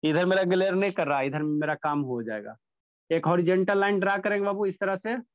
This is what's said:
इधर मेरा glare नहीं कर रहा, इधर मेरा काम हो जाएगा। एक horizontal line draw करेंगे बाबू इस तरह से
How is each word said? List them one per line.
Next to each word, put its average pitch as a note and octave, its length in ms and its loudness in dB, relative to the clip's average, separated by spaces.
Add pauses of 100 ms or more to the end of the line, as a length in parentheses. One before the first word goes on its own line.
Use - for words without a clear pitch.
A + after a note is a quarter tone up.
इधर D#3 240 2
मेरा F#3+ 180 4
glare F#3 300 2
नहीं G3 180 0
कर F3+ 140 -2
रहा, C#3+ 160 0
इधर C#3+ 200 -2
मेरा D3+ 340 -2
काम D3 260 -2
हो B2 200 -4
जाएगा। G#2+ 340 -8 (540)
एक D#3+ 160 0
horizontal F#3 540 2
line G3+ 200 2
draw G3 180 0
करेंगे G3+ 280 -2
बाबू G3+ 200 -2
इस F#3+ 120 -6
तरह G3 180 -2
से A3+ 200 -6 (180)